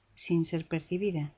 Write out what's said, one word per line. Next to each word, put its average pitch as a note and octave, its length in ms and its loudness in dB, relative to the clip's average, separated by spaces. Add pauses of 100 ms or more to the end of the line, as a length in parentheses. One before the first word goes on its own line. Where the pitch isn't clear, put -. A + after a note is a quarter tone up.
(140)
sin E3 300 2
ser D#3+ 220 -2
percibida, E3+ 720 -2